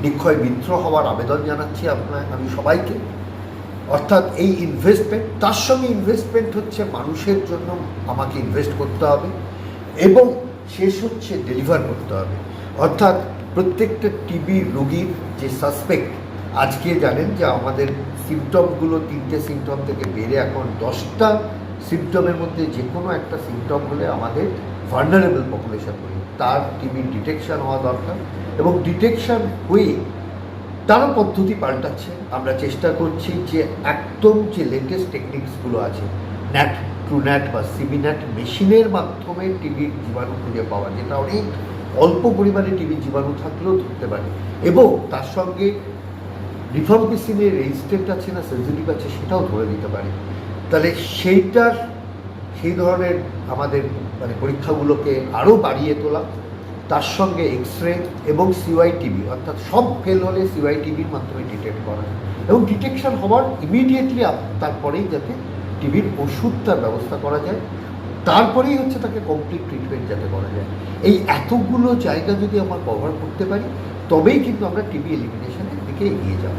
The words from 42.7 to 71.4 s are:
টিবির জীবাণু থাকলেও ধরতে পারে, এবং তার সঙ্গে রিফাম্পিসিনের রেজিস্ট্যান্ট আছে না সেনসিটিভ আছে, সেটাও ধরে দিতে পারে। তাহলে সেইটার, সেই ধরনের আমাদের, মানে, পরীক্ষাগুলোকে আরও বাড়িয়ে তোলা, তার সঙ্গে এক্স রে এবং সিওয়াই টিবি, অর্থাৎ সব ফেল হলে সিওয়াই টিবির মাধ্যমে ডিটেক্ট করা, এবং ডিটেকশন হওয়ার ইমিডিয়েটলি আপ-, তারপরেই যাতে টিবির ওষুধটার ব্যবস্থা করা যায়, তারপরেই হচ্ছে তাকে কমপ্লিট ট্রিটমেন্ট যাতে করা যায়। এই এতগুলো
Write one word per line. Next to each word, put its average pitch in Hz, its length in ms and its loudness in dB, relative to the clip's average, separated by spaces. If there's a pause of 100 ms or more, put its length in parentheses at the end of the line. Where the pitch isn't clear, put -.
টিবির 151 240 -2
জীবাণু 139 320 -2 (100)
থাকলেও 170 300 -2
ধরতে - 340 -2
পারে, 101 140 -4 (460)
এবং 220 320 8 (120)
তার 139 120 -4 (120)
সঙ্গে 185 360 0 (1040)
রিফাম্পিসিনের 208 840 4
রেজিস্ট্যান্ট 185 520 -2
আছে 185 220 -4
না 180 180 -6
সেনসিটিভ 127 400 -2
আছে, - 180 -4 (140)
সেটাও - 300 0
ধরে 107 140 0
দিতে 101 220 -4
পারে। 98 220 -4 (640)
তাহলে 160 240 4 (280)
সেইটার, 202 640 6 (760)
সেই 165 100 0
ধরনের 175 520 2 (260)
আমাদের, 139 320 0 (380)
মানে, 120 220 -4
পরীক্ষাগুলোকে 143 800 0 (120)
আরও 180 220 8
বাড়িয়ে 147 380 2
তোলা, 147 300 -2 (680)
তার 147 120 2 (160)
সঙ্গে 175 260 2
এক্স 123 400 -2
রে 175 100 2 (320)
এবং 175 280 4 (120)
সিওয়াই 170 340 6
টিবি, - 300 -2
অর্থাৎ 143 260 -6 (160)
সব - 320 2
ফেল 185 200 4
হলে 190 240 0
সিওয়াই 147 360 0
টিবির 156 280 -4
মাধ্যমে 127 400 -6
ডিটেক্ট 104 340 -6
করা, 104 180 -4 (440)
এবং 220 180 6
ডিটেকশন 254 500 0
হওয়ার 202 280 4 (200)
ইমিডিয়েটলি 254 600 2
আপ-, - 360 -2
তারপরেই 147 500 -2
যাতে 139 220 -4 (480)
টিবির 202 220 2 (140)
ওষুধটার - 600 0
ব্যবস্থা 117 440 -2
করা 147 180 0
যায়, 185 160 -2 (680)
তারপরেই 247 520 6
হচ্ছে 262 220 0
তাকে 220 280 -4
কমপ্লিট 151 400 -2
ট্রিটমেন্ট 131 420 -6
যাতে 98 120 -2 (100)
করা 95 240 -4
যায়। - 100 -4 (380)
এই 190 240 8
এতগুলো 240 680 2